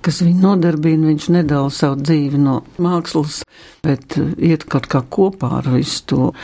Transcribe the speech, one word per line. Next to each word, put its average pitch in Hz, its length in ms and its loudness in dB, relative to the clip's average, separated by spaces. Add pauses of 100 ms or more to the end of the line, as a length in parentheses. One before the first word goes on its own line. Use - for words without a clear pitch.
kas - 200 -2
viņu 180 220 4
nodarbina, 165 640 2
viņš 151 240 0
nedala 147 400 0
savu 139 300 -2
dzīvi 143 400 0
no 135 160 2 (180)
mākslas, 170 720 -2 (320)
bet, - 400 -4
eh, 156 160 -2 (180)
iet 151 160 -2
kaut - 240 -4
kā 135 100 0
kopā 185 560 -2
ar 127 140 -2
visu 127 340 -2
to. 135 280 0 (100)